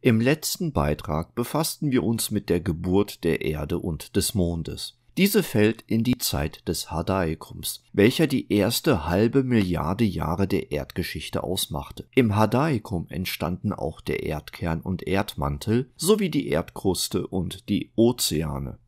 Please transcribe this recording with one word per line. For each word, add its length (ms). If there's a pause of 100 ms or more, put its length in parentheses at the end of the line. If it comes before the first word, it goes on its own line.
Im 160
letzten 500
Beitrag 600
befassten 580
wir 120
uns 260
mit 200
der 100
Geburt 640
der 200
Erde 360
und 360
des 200
Mondes. 640 (180)
Diese 240
fällt 460
in 160
die 160
Zeit 480
des 240
Hadaikums, 920 (100)
welcher 360
die 260
erste 540
halbe 360
Milliarde 600
Jahre 420
der 240
Erdgeschichte 720
ausmachte. 680
Im 220
Hadaikum 760
entstanden 640
auch 260
der 220
Erdkern 600
und 260
Erdmantel 920
sowie 320
die 200
Erdkruste 760
und 420
die 280
Ozeane. 840 (100)